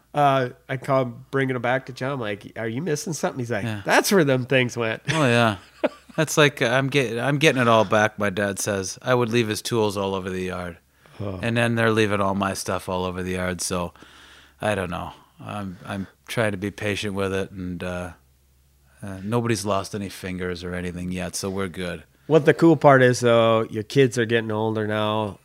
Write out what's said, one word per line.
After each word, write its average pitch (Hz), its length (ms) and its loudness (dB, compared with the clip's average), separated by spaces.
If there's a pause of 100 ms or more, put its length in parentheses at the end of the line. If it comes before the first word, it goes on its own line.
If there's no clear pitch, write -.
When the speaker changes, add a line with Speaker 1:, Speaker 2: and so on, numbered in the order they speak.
(140)
Speaker 1:
uh, 135 360 2 (200)
I 131 80 -4
call 135 260 2
him, 123 280 -8
bringing 135 260 0
it 120 40 -4
back 127 260 0
to 131 60 -14
John. 131 200 -6
I'm 135 80 -6
like, 104 340 -8
"Are 110 120 -6
you 117 140 -4
missing 160 320 -4
something?" 160 260 -4
He's 117 120 -6
like, 104 140 -2
Speaker 2:
Yeah. 107 200 -6
Speaker 1:
"That's - 260 2
where 190 120 6
them 131 220 2
things 127 320 2
went." 113 240 -2 (100)
Speaker 2:
Oh, 151 140 2
yeah. 117 320 4 (260)
<laughs> 294 60 0 (260)
That's 156 220 0
like, 147 240 4
uh, 120 60 2
"I'm 131 220 2
get-, 120 300 0
I'm 135 200 0
getting 135 220 4
it 117 60 4
all 113 180 6
back," 107 320 2
my 101 120 0
dad 98 300 -2
says. 98 420 -4
I 127 120 0
would 123 160 2
leave 117 200 2
his 107 120 -4
tools 107 360 0
all 98 180 -2
over 92 140 -6
the 92 140 -6
yard. 90 340 -8 (420)
Speaker 1:
Oh. 98 240 -8
Speaker 2:
And 117 140 -2
then 117 180 0
they're 113 160 2
leaving 104 300 2
all 98 140 0
my 98 200 -2
stuff 92 340 -6
all 92 160 -4
over 92 160 -6
the 92 120 -6
yard. 90 280 -4
So, 90 320 -4 (680)
I 107 140 0
don't 92 140 -4
know. 87 220 -8 (300)
I'm, 104 440 -10
I'm 98 220 -8 (200)
trying 110 240 -2
to 101 60 -6
be 98 140 -4
patient 104 420 -4
with 95 200 -2
it, 95 180 -4
and, 90 320 -8
uh, 90 280 -8 (920)
uh, 98 200 -12
nobody's 113 420 -2
lost 98 280 -2
any 101 160 -6
fingers 90 540 -8
or 87 100 -8
anything 90 380 -6
yet, 90 240 -6
so 98 140 -6
we're 98 180 -4
good. 87 360 -8 (260)
Speaker 1:
What 151 160 6
the 156 80 6
cool 165 220 6
part 135 260 8
is, 123 200 4
though, 117 500 4
your 110 100 -4
kids 123 380 2
are 117 60 2
getting 110 260 0
older 110 340 -2
now, 107 600 -2